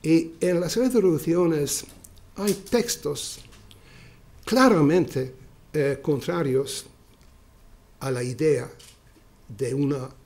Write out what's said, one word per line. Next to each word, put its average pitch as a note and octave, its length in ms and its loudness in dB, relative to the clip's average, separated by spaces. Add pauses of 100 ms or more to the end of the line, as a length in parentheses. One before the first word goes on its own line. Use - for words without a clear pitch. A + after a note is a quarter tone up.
Y D#3+ 380 2
en F3+ 200 0
las E3+ 160 -4
resoluciones F3 1080 2 (520)
hay G3 180 0
textos - 880 -4 (1040)
claramente, D#3+ 880 4 (380)
eh, C#3 300 -2
contrarios C#3+ 840 -2 (1120)
a C3+ 100 -6
la B2 120 -4
idea B2+ 460 0 (800)
de A#2+ 260 -6
una C#3 340 -2 (180)